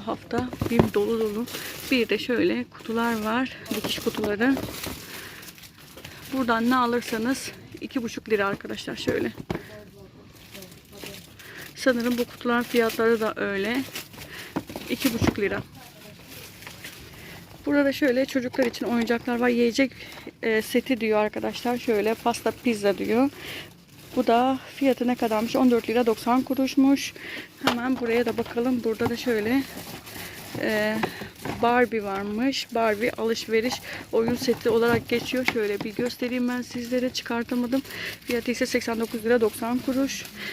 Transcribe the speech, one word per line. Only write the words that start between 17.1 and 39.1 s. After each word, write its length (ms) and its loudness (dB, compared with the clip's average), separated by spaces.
Burada 200 6
da 80 4
şöyle 320 4
çocuklar 400 0
için 200 -2
oyuncaklar 540 2
var. 100 4
Yiyecek, 420 4
e, 180 2
seti 400 0
diyor 180 4
arkadaşlar. 580 -2
Şöyle 360 2
pasta, 380 0
pizza 340 2
diyor. 320 2
Bu 120 2
da 320 4
fiyatı 320 2
ne 80 2
kadarmış? 400 0
On 160 6
dört 180 4
lira 160 4
doksan 360 4
kuruşmuş. 720 4
Hemen 340 0
buraya 260 2
da 120 -2
bakalım. 460 0
Burada 260 0
da 80 -2
şöyle, 460 2
e, 360 0
Barbie 420 4
varmış. 720 -2
Barbie 360 2
alışveriş 600 0
oyun 240 2
seti 340 0
olarak 400 4
geçiyor. 440 0
Şöyle 260 0
bir 160 -6
göstereyim 520 -2
ben 140 -2
sizlere. 480 -2
Çıkartamadım. 720 -2
Fiyatı 260 -2
ise 140 0
seksen 340 0
dokuz 260 -4